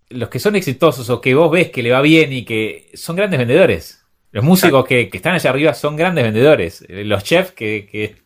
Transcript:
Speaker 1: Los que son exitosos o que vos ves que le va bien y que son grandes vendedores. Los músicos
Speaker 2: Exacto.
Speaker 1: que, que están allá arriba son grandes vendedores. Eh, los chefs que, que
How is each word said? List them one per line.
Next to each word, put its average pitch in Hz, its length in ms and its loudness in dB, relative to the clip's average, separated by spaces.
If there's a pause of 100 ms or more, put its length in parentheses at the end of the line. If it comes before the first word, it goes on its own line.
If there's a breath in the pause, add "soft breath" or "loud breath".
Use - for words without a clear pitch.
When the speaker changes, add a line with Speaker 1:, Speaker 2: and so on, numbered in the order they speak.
(100)
Speaker 1:
Los 117 180 -10
que 131 100 -10
son 208 180 -2
exitosos 135 540 -2
o 120 100 -2
que 131 140 0
vos 156 160 4
ves 170 200 0
que 127 120 -8
le 117 80 -2
va 127 120 2
bien 151 300 4
y 123 120 -8
que 110 500 -6
son - 220 -10
grandes 190 220 -2
vendedores. 123 640 0 (260)
Los 110 140 -4
músicos 180 240 4 (120)
Speaker 2:
Exacto. 123 80 -4
Speaker 1:
que, 120 220 0
que 110 60 -10
están 165 180 -2
allá 151 160 0
arriba 143 240 0
son 151 220 -6
grandes 165 280 -2
vendedores. 113 640 2
Eh, 98 160 -14
los 101 200 -2
chefs 185 280 0
que, 107 380 -8
que 107 360 -8